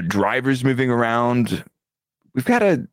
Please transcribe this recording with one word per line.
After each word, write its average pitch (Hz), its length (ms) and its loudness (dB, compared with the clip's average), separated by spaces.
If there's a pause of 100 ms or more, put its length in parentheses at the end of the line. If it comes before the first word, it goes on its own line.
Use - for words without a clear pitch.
know, 85 40 -6
drivers 123 560 0
moving 131 280 0
around, 120 760 0 (680)
we've 131 100 -4
got 240 180 2
a, 170 300 2